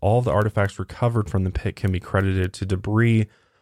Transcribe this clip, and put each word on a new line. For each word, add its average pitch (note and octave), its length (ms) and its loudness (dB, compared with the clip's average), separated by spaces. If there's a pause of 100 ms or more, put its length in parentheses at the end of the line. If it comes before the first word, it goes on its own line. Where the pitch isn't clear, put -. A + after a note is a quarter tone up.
all A2 220 2
the G2 80 0
artifacts G#2 480 0
recovered A#2 500 -2
from F#2+ 140 0
the F#2 80 0
pit - 240 -4
can F#2+ 160 0
be F2+ 80 -2
credited F#2+ 540 -2
to - 120 -6
debris G#2+ 600 2 (340)